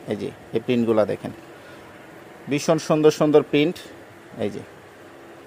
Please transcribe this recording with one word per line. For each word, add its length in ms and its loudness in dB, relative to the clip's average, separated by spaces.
এই 80 -4
যে 160 -8
এই 60 -2
প্রিন্টগুলা 460 2
দেখেন, 260 -6
ভীষণ 280 0
সুন্দর 340 2
সুন্দর 320 4
print। 320 0
এই 80 -4
যে 100 -12